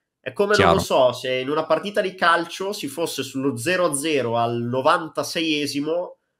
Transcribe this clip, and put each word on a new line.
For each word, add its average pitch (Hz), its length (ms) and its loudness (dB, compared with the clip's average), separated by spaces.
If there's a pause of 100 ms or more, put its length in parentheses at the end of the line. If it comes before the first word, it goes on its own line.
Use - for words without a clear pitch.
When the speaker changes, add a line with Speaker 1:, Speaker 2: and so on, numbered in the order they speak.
(220)
Speaker 1:
È - 120 -8
come, 202 140 0
non 208 80 2
Speaker 2:
Chiaro. 185 180 6
Speaker 1:
lo 180 60 2
so, 131 340 4
se 127 180 -4
in 127 160 -2
una 156 160 0
partita 196 380 -2
di 190 120 -4
calcio 175 600 0
si 156 140 -8
fosse 151 340 -4
sullo 135 340 -2
zero 175 300 0
a 151 80 -2
zero 139 420 0
al 117 240 0
novantaseiesimo, 151 1600 -2 (220)